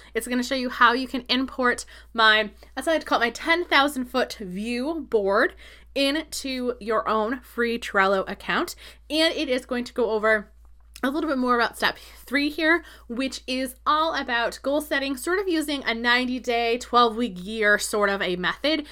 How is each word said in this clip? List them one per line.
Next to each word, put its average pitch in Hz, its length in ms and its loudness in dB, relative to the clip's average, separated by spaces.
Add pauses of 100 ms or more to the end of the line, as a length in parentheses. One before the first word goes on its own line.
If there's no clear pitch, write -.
(140)
It's 226 120 -4
gonna 247 160 -2
show 247 120 -4
you 254 160 -4
how 240 240 4
you 262 120 -4
can 247 220 -8
import 247 560 -2 (300)
my, 214 360 4 (240)
that's 269 120 -8
what 330 60 2
I - 20 4
like 311 80 0
to - 40 -16
call 285 140 0
it, 233 60 2
my 233 40 -2
ten 330 360 -2
thousand 285 400 2
foot - 340 -2
view 240 680 -6
board 208 440 2 (400)
into 277 840 -2
your 220 300 -2
own 220 320 -2
free 233 380 -2
Trello 196 520 2
account. 202 460 -4 (340)
And 320 240 2
it 285 140 -2
is 254 180 -2
going 240 180 -4
to - 80 -12
go 226 180 0
over 214 420 2 (500)
a 254 80 0
little 311 180 -2
bit 277 100 -2
more 247 180 2
about 233 200 0
step 185 200 0 (280)
three 285 240 4
here, 320 360 2 (240)
which 254 400 -4
is 254 260 -4 (100)
all 311 300 2
about 240 480 -2
goal 285 180 0
setting, 277 360 -2
sort 349 240 -2
of 392 80 -4
using 302 360 -2
a 226 100 -2
ninety 247 440 0
day, 233 400 0
twelve 240 380 2
week 220 200 -4
year 208 420 2
sort 208 320 0
of 196 120 -2
a 180 140 -2
method, 285 560 -2